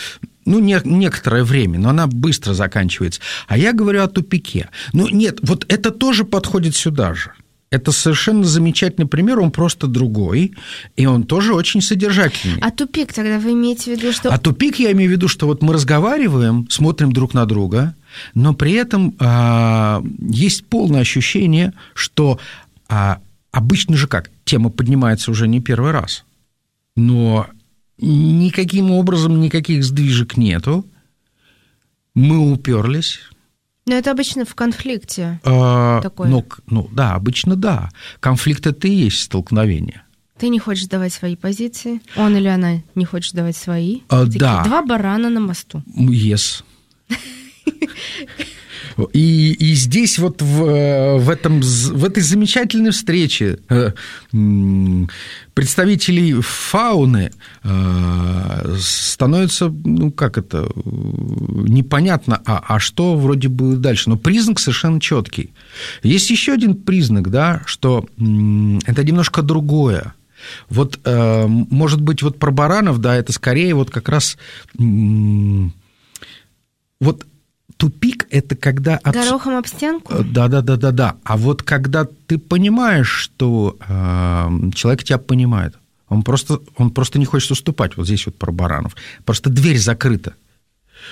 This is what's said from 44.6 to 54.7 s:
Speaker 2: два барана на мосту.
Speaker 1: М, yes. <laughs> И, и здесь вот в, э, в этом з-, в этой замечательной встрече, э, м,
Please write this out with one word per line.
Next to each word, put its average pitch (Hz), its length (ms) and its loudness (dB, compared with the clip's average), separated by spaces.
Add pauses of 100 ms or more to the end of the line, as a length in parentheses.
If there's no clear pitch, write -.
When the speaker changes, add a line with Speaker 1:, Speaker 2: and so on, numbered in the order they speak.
Speaker 2:
два 269 220 2
барана 226 440 -2
на 233 100 0
мосту. 175 440 -6 (140)
Speaker 1:
М, 127 120 4
yes. 107 540 0 (460)
<laughs> 262 760 -10 (1300)
И, 156 400 4
и 156 200 2
здесь 143 460 0
вот 175 240 -2
в, 147 220 2
э, 143 520 2
в 123 140 4
этом 156 320 2
з-, 127 300 0
в 143 120 0
этой 196 160 0
замечательной 214 720 2
встрече, 160 680 -2 (120)
э, 123 240 2 (400)
м, 98 760 2 (460)